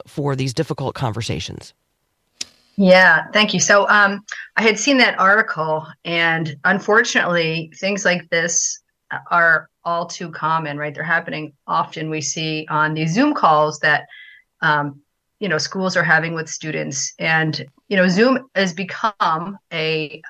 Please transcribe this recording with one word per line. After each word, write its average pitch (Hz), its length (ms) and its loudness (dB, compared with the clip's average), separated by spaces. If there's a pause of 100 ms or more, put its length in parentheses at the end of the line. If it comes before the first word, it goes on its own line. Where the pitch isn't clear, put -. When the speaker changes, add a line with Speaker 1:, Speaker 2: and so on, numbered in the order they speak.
Speaker 1:
for 139 300 -4
these 131 180 -4
difficult 147 400 -4
conversations. 110 800 -6 (1000)
Speaker 2:
Yeah, 185 560 8
thank 214 200 2
you. 180 60 0
So, 202 300 4
um, 202 360 2 (320)
I 208 60 0
had 220 160 4
seen 277 200 2
that 220 200 2
article, 160 680 2 (200)
and 165 580 0
unfortunately, 175 1120 0
things 190 280 -4
like 175 260 0
this 165 480 -2 (520)
are 165 380 2 (160)
all 170 220 -4
too 170 240 -12
common, 156 480 -4
right? 147 160 -6
They're 139 80 -8
happening 160 520 -4 (120)
often. 165 440 -4
We 156 100 -4
see 156 480 -6
on 151 260 0
these 160 200 -2
Zoom 285 200 2
calls 151 460 0
that, 151 260 0 (540)
um, 147 400 -2 (400)
you 202 80 -4
know, 156 100 0
schools 185 380 -4
are 170 80 2
having 165 300 0
with 160 140 -8
students. 156 680 -8
And, 160 460 0 (240)
you 202 80 -2
know, 185 100 4
Zoom 240 480 2
has 185 200 0
become 185 840 -4 (140)
a, 160 580 -4